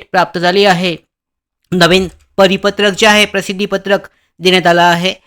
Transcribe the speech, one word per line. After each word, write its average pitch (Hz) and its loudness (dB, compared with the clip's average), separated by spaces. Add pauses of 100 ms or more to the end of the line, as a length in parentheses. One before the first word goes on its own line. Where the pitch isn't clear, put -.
(120)
प्राप्त 175 -2
झाली 185 0
आहे, 180 0 (760)
नवीन 180 2 (300)
परिपत्रक 196 0
जे 220 2
आहे, 208 2
प्रसिद्धीपत्रक 196 -4 (400)
देण्यात 180 2
आलं 175 4
आहे. 175 0 (120)